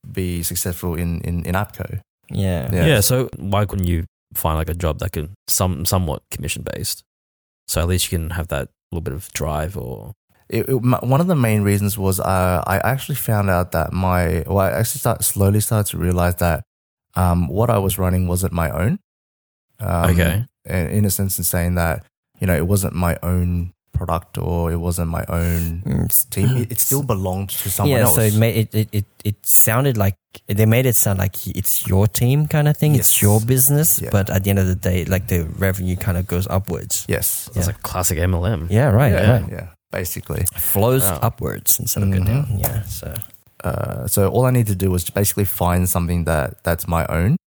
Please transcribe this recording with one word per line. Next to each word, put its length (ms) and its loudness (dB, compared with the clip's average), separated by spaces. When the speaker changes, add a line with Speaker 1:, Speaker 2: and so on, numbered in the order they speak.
Speaker 1:
be 320 -4
successful 520 -4
in, 260 -2
in, 240 -4
in 100 -2
apco. 440 -4
Speaker 2:
Yeah. 440 -2
Speaker 1:
Yeah. 120 2
Speaker 3:
Yeah, 160 4
so 360 0
why 280 0
couldn't 220 -2
you 180 0
find, 240 -2
like, 120 -2
a 40 -2
job 260 -2
that 120 -6
could 180 -8
some-, 360 0
somewhat 460 0
commission-based? 720 -8
So 140 -2
at 60 0
least 240 0
you 60 -2
can 140 -4
have 160 -6
that 220 -6
little 100 -6
bit 120 -6
of 200 -10
drive 440 -4
or 360 -10
Speaker 1:
It, 200 -2
it, 60 2
m-, 280 2
one 180 2
of 60 2
the 80 2
main 260 4
reasons 360 2
was, 220 0
uh, 480 0
I 120 0
actually 360 -2
found 340 0
out 240 0
that 200 0
my, 540 0
well, 120 0
I 120 2
actually 280 -2
start, 240 -2
slowly 380 2
started 300 0
to 60 -6
realize 380 2
that, 280 0
um, 320 2
what 220 0
I 80 4
was 220 0
running 280 2
wasn't 260 -2
my 180 0
own. 280 0
Um, 320 0
Speaker 3:
Okay. 340 2
Speaker 1:
and 260 -2
in 140 2
a 60 2
sense 260 -2
in 60 -6
saying 320 0
that, 300 0
you 80 0
know, 80 4
it 120 0
wasn't 280 0
my 280 0
own 500 0
product 460 -4
or 340 -2
it 60 -2
wasn't 320 -2
my 200 -4
own 560 -2
Speaker 2:
Mm, 200 0
it's 200 0
Speaker 1:
team. 320 0
It, 160 -2
it 60 -4
still 240 0
belonged 460 -2
to 200 -6
someone 280 2
Speaker 2:
Yeah, 80 6
Speaker 1:
else. 100 4
Speaker 2:
so 60 4
it 140 4
made 200 4
it, 200 0
it, 160 0
it, 140 -2
it 120 -2
sounded 520 2
like, 180 2
they 180 4
made 220 6
it 80 2
sound 240 2
like 160 0
it's 400 -2
your 200 4
team 400 2
kind 200 2
of 80 4
thing. 200 2
It's 180 2
Speaker 1:
Yes. 80 2
Speaker 2:
your 200 6
business, 600 2
Speaker 1:
Yeah. 100 -6
Speaker 2:
but 180 2
at 140 0
the 60 0
end 100 2
of 80 2
the 80 2
day, 300 -2
like, 220 -2
the 160 0
revenue 360 -2
kind 220 -2
of 100 -2
goes 200 -2
upwards. 600 -4
Speaker 1:
Yes. 460 -4
Speaker 3:
That's 140 -2
Speaker 2:
Yeah. 60 -4
Speaker 3:
like 100 -14
classic 340 -2
M 160 2
L 120 0
M. 260 -2
Speaker 2:
Yeah, 180 4
right, 240 4
Speaker 1:
Yeah, 180 6
Speaker 2:
right. 200 2
Speaker 1:
yeah, 160 -10
basically. 540 -6
Speaker 2:
Flows 480 2
Speaker 3:
Wow. 180 0
Speaker 2:
upwards 580 -2
instead 240 -2
of 80 2
go 60 2
Speaker 1:
Mm-hmm. 160 2
Speaker 2:
down. 260 0
Yeah, 240 -2
so. 300 -10
Speaker 1:
Uh, 440 -4
so 220 2
all 160 2
I 60 4
need 160 2
to 80 2
do 160 0
was 180 0
basically 360 0
find 420 0
something 380 0
that, 380 -2
that's 240 -2
my 200 0
own. 300 2